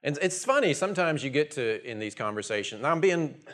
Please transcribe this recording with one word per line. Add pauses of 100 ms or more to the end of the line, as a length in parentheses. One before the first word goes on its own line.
And
it's
funny,
sometimes
you
get
to,
in
these
conversations,
and
I'm
being (120)